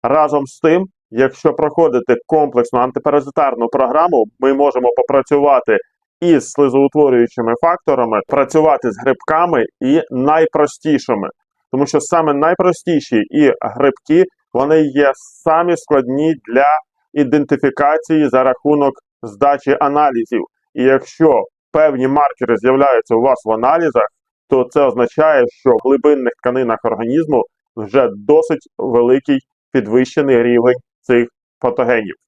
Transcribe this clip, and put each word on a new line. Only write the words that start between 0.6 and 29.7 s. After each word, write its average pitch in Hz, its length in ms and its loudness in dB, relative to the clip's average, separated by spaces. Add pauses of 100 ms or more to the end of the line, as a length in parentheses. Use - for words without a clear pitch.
якщо 131 420 -2
проходити 147 600 0 (120)
комплексну 131 520 -2
антипаразитарну 139 880 -2
програму, 170 580 0 (140)
ми 135 140 2
можемо 131 420 0
попрацювати 135 840 2 (440)
із 165 300 2
слизоутворюючими 131 1080 2
факторами, 127 640 0
працювати 143 640 0
з 101 120 -14
грибками 156 600 0 (160)
і 143 200 2 (100)
найпростішими. 147 1160 -2 (420)
Тому 139 160 -2
що 151 140 0
саме 160 320 -2
найпростіші 165 840 -2
і 135 460 2
грибки, 143 600 -2 (300)
вони 147 280 0
є 143 340 0
самі 170 600 -2
складні 143 560 -2 (200)
для 139 140 2 (460)
ідентифікації 147 1160 -2
за 127 140 2
рахунок 139 500 0 (300)
здачі 139 560 -2
аналізів. 139 640 -2 (320)
І 123 100 -4
якщо 135 600 0 (280)
певні 143 360 0
маркери 120 500 0
з'являються 131 580 2
у 113 60 2
вас 127 240 0
в 110 60 -4
аналізах, 127 560 0 (420)
то 131 220 2
це 151 100 0
означає, 131 680 2
що - 220 -4
в 113 140 4
глибинних 135 500 0 (100)
тканинах 123 400 -2
організму 120 600 -2 (320)
вже 110 400 -2
досить 147 520 0 (100)
великий 127 600 0 (320)